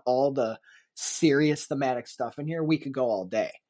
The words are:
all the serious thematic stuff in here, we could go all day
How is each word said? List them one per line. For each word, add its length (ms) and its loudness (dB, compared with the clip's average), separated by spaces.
all 260 4
the 280 0
serious 720 2
thematic 400 -2
stuff 320 -8
in 80 -8
here, 160 -4
we 140 2
could 160 -6
go 160 0
all 160 -2
day 260 -2